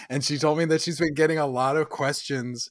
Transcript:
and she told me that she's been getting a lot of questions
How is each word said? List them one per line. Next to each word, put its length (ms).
and 160
she 140
told 200
me 80
that 160
she's 180
been 140
getting 240
a 80
lot 300
of 120
questions 840